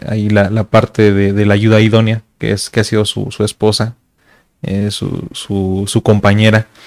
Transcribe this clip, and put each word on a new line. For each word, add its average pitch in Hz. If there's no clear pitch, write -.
ahí 104
la, 101
la 107
parte 107
de, 98
de 101
la 101
ayuda 110
idónea, 110
que 110
es, 104
que -
ha -
sido 107
su, 101
su -
esposa, 107
eh, 101
su, 87
su, 98
su -
compañera. 107